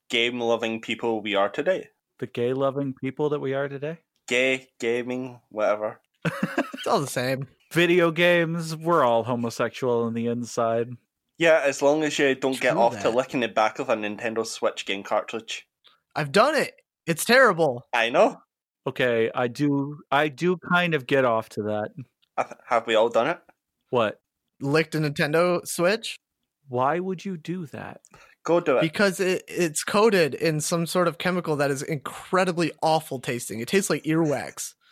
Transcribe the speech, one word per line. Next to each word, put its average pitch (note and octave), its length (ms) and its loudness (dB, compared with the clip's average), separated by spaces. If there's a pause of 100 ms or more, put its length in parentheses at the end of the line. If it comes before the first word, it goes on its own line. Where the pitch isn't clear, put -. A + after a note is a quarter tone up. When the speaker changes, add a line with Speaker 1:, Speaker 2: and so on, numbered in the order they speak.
Speaker 1:
game-loving A#2 720 0
people A2+ 400 -4
we G2+ 140 -2
are G2 140 4
today. F3 400 -4 (300)
Speaker 2:
The C#3+ 80 -8
gay-loving C3+ 640 -2
people C3+ 360 -4
that D3 100 -2
we C3+ 140 -6
are C#3 140 -4
today? C#3+ 320 -10 (280)
Speaker 1:
Gay, C3 420 0 (100)
gaming, B2 720 -4
whatever. G#2+ 500 -2 (260)
Speaker 2:
<laughs> E3 60 -2 (420)
Speaker 3:
It's - 140 -10
all F#3+ 140 2
the C3+ 60 -4
same. C3 400 -4 (260)
Speaker 2:
Video E3+ 380 4
games, E3+ 640 2
we're D#3+ 280 2
all A#2 200 4
homosexual A#2 800 -2
on A2+ 100 -2
the A#2 140 -4
inside. A#2 600 -2 (480)
Speaker 1:
Yeah, D#3+ 280 4
as C3+ 160 0
long D3 220 4
as D3 140 -2
you C#3 180 4
don't C3 260 -2
get B2 120 2
Speaker 3:
True G#2+ 60 2
Speaker 1:
off A#2 180 4
to G2+ 60 -4
Speaker 3:
that. A#2 120 0
Speaker 1:
licking C3 260 0
the A2+ 80 0
back A2 300 0
of C3 100 -4
a A#2 60 2
Nintendo A2 500 -4
Switch - 400 -4
game G2 180 -6
cartridge. - 640 -6 (480)
Speaker 3:
I've C#3+ 160 -4
done B3+ 240 4
it. G#3 200 -2 (300)
It's E3 200 -4
terrible. E3+ 640 4
Speaker 1:
I A#2 180 2
know. G3 280 4 (500)
Speaker 2:
Okay, A#2+ 480 2
I B2+ 140 0
do, C#3 480 -2 (140)
I D3+ 180 2
do E3+ 280 0 (140)
kind F3 220 2
of C3+ 140 -2
get C3+ 180 4
off A2+ 240 0
to G#2+ 140 -6
that. G#2+ 260 -4 (480)
Speaker 1:
Have, - 180 -4 (120)
have A#2 200 0
we A2+ 80 2
all A2 140 4
done A#2 180 2
it? F3 120 -4 (500)
Speaker 2:
What? A2+ 320 -2 (400)
Speaker 3:
Licked D#3 340 0
a D3+ 40 -2
Nintendo D#3+ 680 0
Switch? G3 480 -2 (540)
Speaker 2:
Why C3+ 300 0
would F#3 260 -8
you F#3+ 100 -6
do E3+ 320 -8
that? - 320 -14 (460)
Speaker 1:
Go E3+ 160 4
do D3 160 2
it. - 40 4
Speaker 3:
Because F3+ 380 0
it, F#3 300 0
it's D#3 340 -2
coated G3+ 520 4
in D#3 260 0
some E3+ 240 -2
sort F3 240 0
of D3+ 80 -2
chemical F3 400 -2
that C#3+ 140 0
is C#3 100 -4
incredibly E3+ 920 -2 (100)
awful D#3 380 0
tasting. A#2+ 400 -6
It A#2 80 -6
tastes G3 220 2
like E3 140 -2
earwax. D3 720 -2 (160)